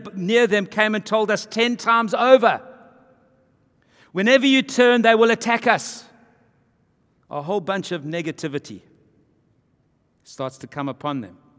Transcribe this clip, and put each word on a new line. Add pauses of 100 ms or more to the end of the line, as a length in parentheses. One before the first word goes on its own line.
(140)
near
them
came
and
told
us
ten
times
over, (1500)
"Whenever
you
turn,
they
will
attack
us." (1200)
A
whole
bunch
of
negativity (1400)
starts
to
come
upon
them. (220)